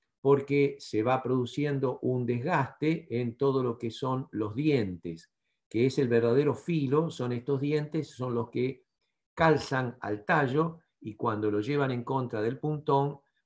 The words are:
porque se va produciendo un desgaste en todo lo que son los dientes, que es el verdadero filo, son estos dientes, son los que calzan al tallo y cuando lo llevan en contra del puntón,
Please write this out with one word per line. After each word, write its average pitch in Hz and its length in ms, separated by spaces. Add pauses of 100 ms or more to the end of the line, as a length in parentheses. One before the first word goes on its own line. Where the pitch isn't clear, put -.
(200)
porque 139 580
se - 240
va 127 200
produciendo 131 800
un 127 240
desgaste 147 800 (140)
en 117 160
todo 135 260
lo 120 160
que 113 120
son 131 420
los 104 220
dientes, 101 800 (360)
que 117 180
es 127 120
el 135 100
verdadero 120 460
filo, 156 560
son 123 220
estos 127 280
dientes, 151 480
son 127 260
los 117 160
que 127 340 (480)
calzan 139 680
al 104 260
tallo 160 540 (200)
y 107 140
cuando 107 360
lo 104 100
llevan 135 320
en 120 120
contra 127 380
del 127 160
puntón, 147 640 (240)